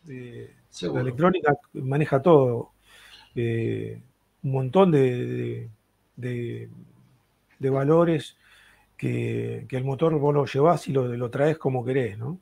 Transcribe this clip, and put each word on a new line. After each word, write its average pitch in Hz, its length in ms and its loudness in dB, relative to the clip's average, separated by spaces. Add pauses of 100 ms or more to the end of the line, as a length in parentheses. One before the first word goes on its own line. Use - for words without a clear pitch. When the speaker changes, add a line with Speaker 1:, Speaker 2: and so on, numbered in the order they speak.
Speaker 1:
Eh, 120 460 -16 (140)
Speaker 2:
Seguro. 165 280 -6
Speaker 1:
la 127 120 -2
electrónica 147 480 2 (160)
maneja 139 500 0
todo, 131 480 4 (640)
eh, 113 680 -4 (440)
un 135 80 -4
montón 135 400 4
de, 123 340 2
de, 120 440 -8 (440)
de, 120 540 -8 (880)
de 135 120 -2
valores 156 680 2 (600)
que, 117 720 -4
que 131 80 -6
el 127 80 -4
motor 156 360 0
vos 147 120 2
lo 143 140 2
llevás 151 400 2
y - 60 -4
lo, 127 160 0
lo 120 220 -6
traes 151 280 0
como 131 260 -2
querés, 123 320 -2
¿no? 135 260 -8